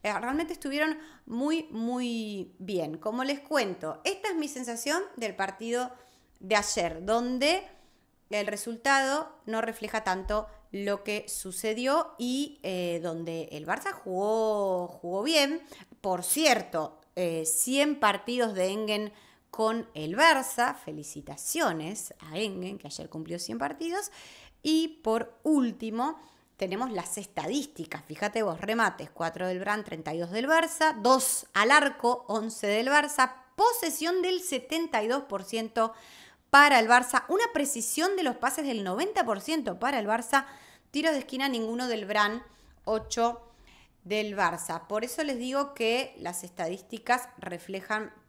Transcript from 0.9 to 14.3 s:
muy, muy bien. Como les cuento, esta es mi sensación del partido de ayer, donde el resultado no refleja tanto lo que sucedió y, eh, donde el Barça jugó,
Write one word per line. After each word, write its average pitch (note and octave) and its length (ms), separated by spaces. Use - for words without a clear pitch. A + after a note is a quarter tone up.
muy, D#4 440
muy A3+ 880
bien. F3 400
Como A3 240
les C#4 180
cuento, G3 640
esta F#4+ 240
es F#4+ 80
mi D4+ 120
sensación B3+ 540
del G#3+ 200
partido A#3 560
de F#3+ 160
ayer, F3 480
donde B3+ 640
el G#3 180
resultado C4+ 880
no A3 160
refleja A3 420
tanto G3+ 420
lo G3+ 320
que G#3 260
sucedió B3 920
y, C4 440
eh, F3+ 400
donde E3 500
el D#3 140
Barça C4+ 260
jugó, G3+ 920